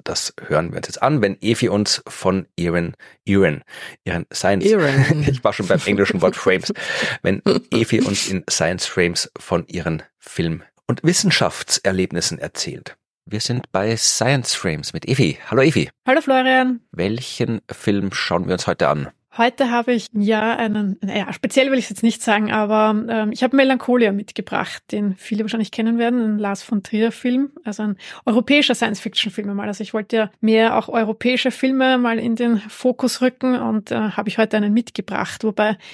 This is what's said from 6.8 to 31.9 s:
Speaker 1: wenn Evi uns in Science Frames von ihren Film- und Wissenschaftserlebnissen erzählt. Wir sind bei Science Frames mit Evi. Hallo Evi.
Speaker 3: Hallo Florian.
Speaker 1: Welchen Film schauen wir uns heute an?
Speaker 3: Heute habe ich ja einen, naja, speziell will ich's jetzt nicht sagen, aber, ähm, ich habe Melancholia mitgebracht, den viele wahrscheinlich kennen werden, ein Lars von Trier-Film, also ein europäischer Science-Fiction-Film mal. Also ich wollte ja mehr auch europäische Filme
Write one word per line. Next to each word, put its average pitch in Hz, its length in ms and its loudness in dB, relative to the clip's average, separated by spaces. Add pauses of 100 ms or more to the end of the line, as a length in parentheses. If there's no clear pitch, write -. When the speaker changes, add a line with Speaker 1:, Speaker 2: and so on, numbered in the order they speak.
Speaker 1:
wenn 95 200 0 (280)
Evi 113 300 0
uns 101 300 -2
in 92 200 -4
Science 85 360 -2
Frames 87 520 -2
von - 300 -2
ihren 80 360 -4 (160)
Film- 82 440 -6 (260)
und - 140 -2
Wissenschaftserlebnissen 95 1400 0
erzählt. - 560 -10 (300)
Wir 107 160 -6
sind - 320 -4
bei 110 240 2
Science - 580 0
Frames 76 380 -4
mit 80 120 -8
Evi. 110 320 2 (120)
Hallo 123 120 4
Evi. 139 280 4 (180)
Speaker 3:
Hallo 277 140 4
Florian. 262 580 4 (140)
Speaker 1:
Welchen 117 680 -2 (100)
Film 101 440 -2
schauen 90 340 -2
wir 90 60 0
uns - 140 -2
heute 82 200 2
an? 71 220 0 (280)
Speaker 3:
Heute 247 320 2
habe 240 240 0
ich 220 200 -2
ja 214 420 0
einen, 208 460 -2
naja, 196 300 -4
speziell - 400 0
will 269 60 4
ich's - 120 -2
jetzt - 140 -10
nicht 226 200 0
sagen, 214 280 2
aber, 214 440 2 (120)
ähm, 220 240 -2
ich 233 120 -2
habe 254 120 2
Melancholia 247 560 4
mitgebracht, - 720 -4 (100)
den 208 240 -2
viele 214 280 -4
wahrscheinlich 220 280 -4
kennen 233 280 0
werden, 240 220 2
ein 214 180 0
Lars 196 240 -4
von 202 180 -2
Trier-Film, 247 680 0 (120)
also 214 200 -6
ein 208 140 -2 (280)
europäischer 254 500 4
Science-Fiction-Film 208 800 -4
mal. 202 120 -6
Also 208 160 -8
ich - 100 -8
wollte 214 220 -4
ja 214 160 0 (100)
mehr 226 360 4
auch 226 120 -2
europäische 240 600 0
Filme 262 460 2